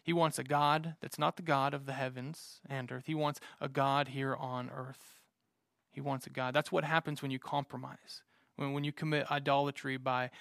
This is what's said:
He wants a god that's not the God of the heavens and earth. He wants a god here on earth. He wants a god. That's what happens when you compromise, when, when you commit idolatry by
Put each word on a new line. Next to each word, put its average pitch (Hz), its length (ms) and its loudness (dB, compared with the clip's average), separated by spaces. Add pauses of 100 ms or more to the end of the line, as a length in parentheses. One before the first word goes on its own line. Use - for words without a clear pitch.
He 165 120 0
wants 160 260 4
a 131 40 -2
god 147 580 4
that's - 180 -10
not 156 160 4
the 185 80 -12
God 143 300 2
of 139 120 -6
the 135 80 -4
heavens 131 760 -6
and 131 240 -6
earth. 127 140 -8
He 156 80 -4
wants 147 260 0 (200)
a 147 80 -4
god 139 420 2
here 135 260 -2
on 127 340 -6
earth. 131 500 -12 (720)
He 139 100 -10
wants 135 240 -2
a 139 60 -14
god. 127 220 -2
That's 147 180 4
what 165 120 2
happens 156 380 2
when 139 100 -2
you 131 60 -2
compromise, 131 840 -6 (320)
when, 139 180 -2
when 143 100 -2
you 147 80 -2
commit 151 380 0
idolatry 143 680 2
by 127 440 0